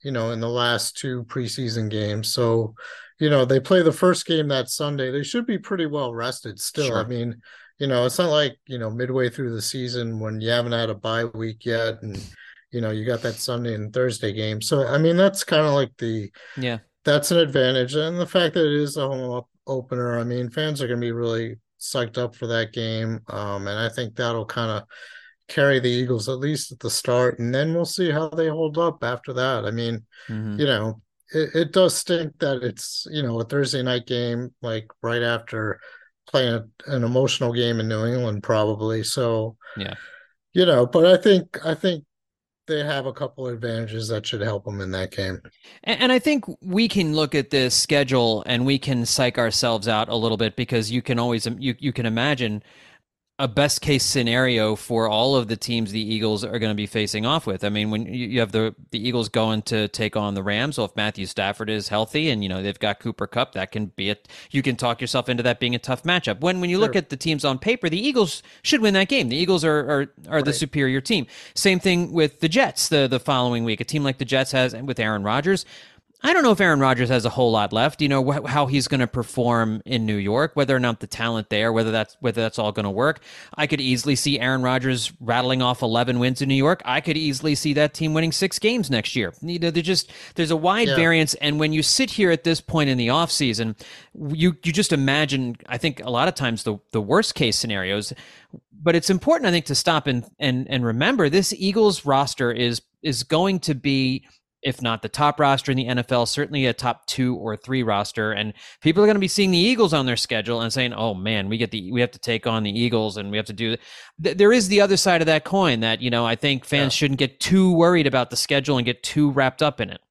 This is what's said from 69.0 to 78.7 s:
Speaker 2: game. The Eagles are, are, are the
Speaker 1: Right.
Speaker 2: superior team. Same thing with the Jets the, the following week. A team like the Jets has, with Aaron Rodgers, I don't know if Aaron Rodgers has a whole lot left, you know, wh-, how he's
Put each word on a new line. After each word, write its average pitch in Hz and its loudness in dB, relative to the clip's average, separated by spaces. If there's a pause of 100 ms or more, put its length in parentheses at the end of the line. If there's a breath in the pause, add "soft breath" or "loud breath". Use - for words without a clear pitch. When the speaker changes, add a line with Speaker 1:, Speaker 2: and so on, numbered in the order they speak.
Speaker 2:
game. 214 2
The 120 -2
Eagles 170 2
are, 151 4
are, 143 0 (160)
are 151 2
the 147 0
Speaker 1:
Right. 143 0
Speaker 2:
superior 135 0
team. 151 0 (300 loud breath)
Same 185 4
thing 175 2
with 156 2
the 165 2
Jets 185 0
the, 143 4
the 123 0
following 123 0
week. 110 -2
A - -6
team 151 -2
like 131 -2
the 135 -6
Jets 131 0
has, 127 0
with 123 -6
Aaron 107 0
Rodgers, 143 0 (600 loud breath)
I 294 4
don't 349 4
know 240 6
if 202 4
Aaron 165 4
Rodgers 127 4
has 120 2
a 120 0
whole 120 2
lot 104 2
left, 131 2
you 147 2
know, 135 2
wh-, 139 -2
how 139 2
he's 131 0